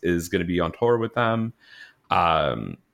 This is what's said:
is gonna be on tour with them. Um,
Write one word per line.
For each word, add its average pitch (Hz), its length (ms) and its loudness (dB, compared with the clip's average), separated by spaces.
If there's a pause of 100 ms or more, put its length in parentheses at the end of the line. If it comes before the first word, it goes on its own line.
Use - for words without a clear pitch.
is 85 260 0
gonna 90 160 0
be 87 160 0
on 82 120 0
tour 120 240 2
with 113 180 -4
them. 113 380 0 (580)
Um, 73 680 0 (160)